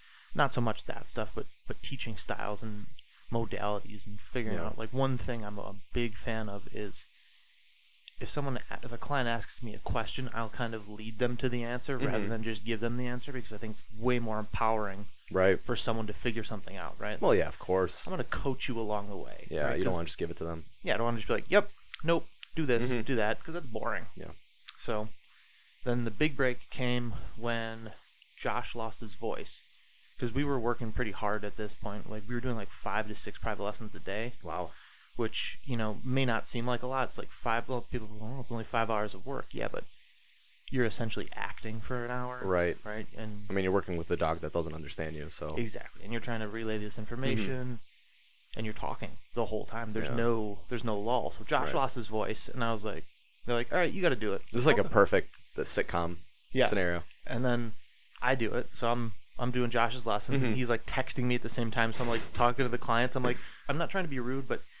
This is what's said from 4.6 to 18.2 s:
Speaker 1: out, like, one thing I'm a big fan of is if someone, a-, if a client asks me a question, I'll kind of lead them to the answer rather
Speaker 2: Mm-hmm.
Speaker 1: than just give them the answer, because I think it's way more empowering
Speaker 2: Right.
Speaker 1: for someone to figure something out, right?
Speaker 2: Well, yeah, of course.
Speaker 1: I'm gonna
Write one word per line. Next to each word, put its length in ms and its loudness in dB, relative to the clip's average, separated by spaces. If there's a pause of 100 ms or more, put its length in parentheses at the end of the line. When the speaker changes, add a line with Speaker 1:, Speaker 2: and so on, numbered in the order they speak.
Speaker 1:
out, 120 0
like, 140 0
one 260 2
thing 260 0
I'm 140 -2
a 160 -4 (180)
big 240 2
fan 320 0
of 240 0
is 340 -2 (1160)
if 80 0
someone, 300 0 (120)
a-, 140 0
if 80 0
a 60 0
client 300 0
asks 340 -2
me 120 -2
a 40 -2
question, 560 0
I'll 160 -2
kind 240 -2
of 140 -8
lead 300 -4
them 200 2
to 100 4
the 160 2
answer 320 0
rather 240 2
Speaker 2:
Mm-hmm. 80 0
Speaker 1:
than 140 2
just 220 0
give 160 0
them 180 2
the 80 2
answer, 260 0
because 200 -2
I 60 -2
think 140 -2
it's 100 -4 (160)
way 200 4
more 200 2
empowering 680 2 (260)
Speaker 2:
Right. 320 6
Speaker 1:
for 120 2
someone 320 2
to 40 0
figure 320 0
something 320 -2
out, 240 -4
right? 200 -2
Speaker 2:
Well, 140 6
yeah, 140 4
of 100 -8
course. 480 0
Speaker 1:
I'm 60 0
gonna 120 0